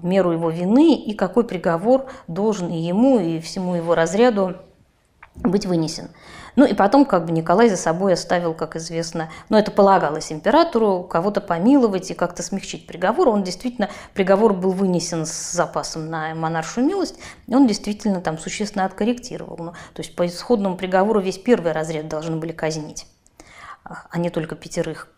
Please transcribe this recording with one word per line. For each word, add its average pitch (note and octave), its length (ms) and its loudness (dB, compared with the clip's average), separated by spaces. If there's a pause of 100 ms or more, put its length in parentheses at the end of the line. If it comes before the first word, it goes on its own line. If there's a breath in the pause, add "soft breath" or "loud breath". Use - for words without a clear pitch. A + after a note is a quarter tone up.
меру F3+ 280 2
его E3 200 0
вины A3 440 4
и G#3+ 200 -4
какой G#3+ 300 0
приговор F#3+ 600 0 (220 loud breath)
должен F3+ 400 -2
и E3+ 100 -4
ему, G#3+ 400 4
и E3 220 -2
всему F3+ 340 -6
его E3+ 220 2
разряду F#3+ 580 2 (800)
быть - 320 -2
вынесен. E3 440 -4 (460 loud breath)
Ну A#3+ 80 8
и - 100 2
потом G#3 300 4
как F3 220 0
бы E3+ 60 -2
Николай F3 360 4
за F#3+ 80 2
собой F3+ 360 0
оставил, F3 420 -2
как D#3+ 220 -8
известно, E3 540 -6 (180 loud breath)
но G#3+ 100 4
это G#3 140 2
полагалось E3+ 580 4
императору, G#3+ 720 2
кого-то F#3 380 -2
помиловать G3 720 2
и - 20 -6
как-то F3 300 -4
смягчить - 420 -10
приговор. A#3 420 0
Он G#3 140 2
действительно, G3+ 460 -6 (240 loud breath)
приговор G3 400 4
был F#3 180 0
вынесен F3 560 0
с - 260 -8
запасом D#3+ 580 -4
на D#3+ 260 -6
монаршую E3 500 -2
милость, F#4+ 320 -4 (300 loud breath)
и - 80 -2
он C#4 100 6
действительно G3+ 540 -2
там D#3+ 180 -4
существенно G3+ 460 -4
откорректировал. G#3 760 -6
Ну, E3+ 140 -10 (220 loud breath)
то - 80 -10
есть - 120 -12
по F3 120 0
исходному G3 500 -2
приговору F#3+ 420 2
весь F#3 200 -2
первый E3+ 340 2
разряд D#3 340 -4
должны D#3+ 300 -4
были D#3+ 160 -6
казнить, D#3 560 -6 (720 loud breath)
а - 360 -12
не E3+ 120 0
только D#3+ 240 -6
пятерых E3 640 -8